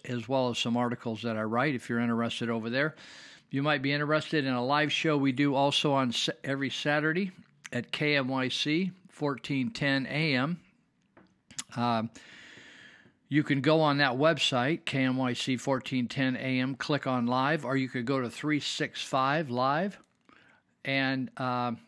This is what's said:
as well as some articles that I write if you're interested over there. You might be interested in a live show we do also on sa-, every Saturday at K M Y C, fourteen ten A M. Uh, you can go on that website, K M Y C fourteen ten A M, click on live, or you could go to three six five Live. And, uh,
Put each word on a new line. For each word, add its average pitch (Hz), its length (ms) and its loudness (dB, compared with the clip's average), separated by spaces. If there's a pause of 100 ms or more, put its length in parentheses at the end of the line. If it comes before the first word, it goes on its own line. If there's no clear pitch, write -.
as 120 240 -6
well 127 220 2
as 117 80 -4
some 120 180 0
articles 117 460 -2
that 113 160 -2
I 110 60 -2
write 123 300 0
if 117 140 -8
you're 120 120 0
interested 117 500 0
over 113 180 -4
there. 139 280 -2 (520)
You 135 140 -2
might 147 200 2
be 139 100 0
interested 147 540 0
in 131 80 2
a 123 100 0
live 147 260 2
show 151 280 2
we 139 120 4
do 143 240 2
also 139 380 4
on 131 180 2
sa-, - 220 -2 (100)
every 139 280 -4
Saturday 156 600 0 (380)
at 120 220 -6
K 147 240 2
M 135 100 2
Y 127 220 0
C, 170 440 0 (180)
fourteen 135 580 -2
ten 135 380 0
A 147 300 0
M. 147 220 0 (1160)
Uh, 117 280 2 (1200)
you 147 140 2
can 139 180 0
go 156 220 6
on 143 160 4
that 143 140 4
website, 139 720 2
K 135 180 0
M 131 140 0
Y 127 160 0
C 127 240 -2
fourteen 127 500 -2
ten 131 260 0
A 127 260 -2
M, 135 160 -2
click 143 300 -2
on 127 200 2
live, 131 400 0
or 131 100 0
you 131 140 0
could 123 160 -4
go 135 160 2
to 117 80 -4
three 151 280 -2
six - 460 -6
five 139 460 0
Live. 139 480 0 (840)
And, 135 540 -2
uh, 123 360 -2 (160)